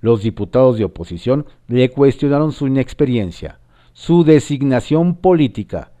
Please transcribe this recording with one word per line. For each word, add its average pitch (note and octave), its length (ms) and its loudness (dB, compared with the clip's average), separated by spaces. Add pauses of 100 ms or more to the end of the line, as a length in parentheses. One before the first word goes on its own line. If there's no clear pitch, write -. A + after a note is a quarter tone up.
Los A2 220 0
diputados A2+ 540 0
de A2 80 -2
oposición F2+ 640 -6 (200)
le B2 240 0
cuestionaron C#3+ 600 0
su C#3 140 -6
inexperiencia, B2+ 920 -4 (340)
su E3+ 300 0
designación D3 960 2
política C3 760 -2 (100)